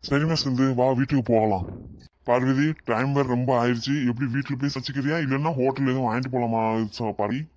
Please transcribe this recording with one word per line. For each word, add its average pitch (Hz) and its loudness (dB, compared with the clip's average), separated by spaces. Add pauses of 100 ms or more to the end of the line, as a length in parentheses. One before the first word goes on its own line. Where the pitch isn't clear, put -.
சரிம்மா 151 0
சிந்து, 135 0
வா 127 2
வீட்டுக்கு 131 2
போகலாம். 107 2 (580)
பார்வதி, 131 2 (120)
டைம் 120 0
வேற 139 2
ரொம்ப 123 0
ஆயிடுச்சு. 120 0 (140)
எப்படி 123 -2
வீட்டுல 139 -4
போய் 139 -2
சமைச்சுக்கிறியா, 139 -4
இல்லைன்னா 143 0
ஹோட்டல்ல 135 0
எதுவும் 127 0
வாங்கிட்டு 123 -2
போலாமா 117 0 (300)
ச-, 107 -4
பார்வதி? 107 -2 (160)